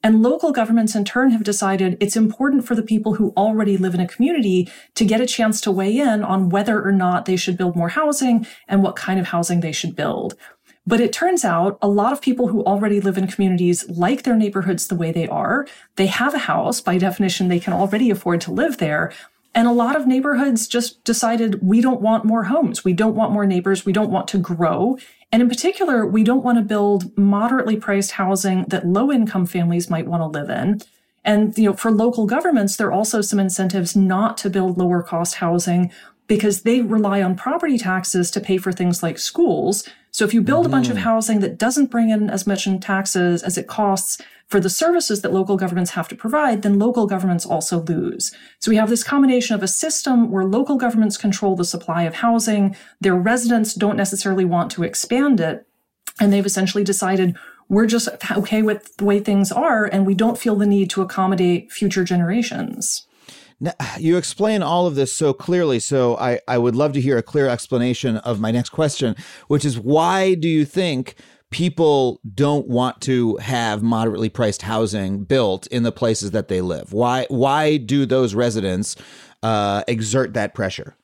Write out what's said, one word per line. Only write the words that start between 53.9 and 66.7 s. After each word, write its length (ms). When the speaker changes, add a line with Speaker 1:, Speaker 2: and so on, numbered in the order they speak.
Speaker 1:
necessarily 500
want 260
to 120
expand 560
it, 280
and 140
they've 120
essentially 380
decided, 520
"We're 160
just 240
okay 320
with 340
the 80
way 140
things 320
are, 340
and 220
we 80
don't 240
feel 160
the 100
need 260
to 120
accommodate 680
future 320
generations." 1040
Speaker 2:
Now, 120
you 200
explain 460
all 240
of 80
this 200
so 180
clearly, 460
so 380
I, 300
I 100
would 180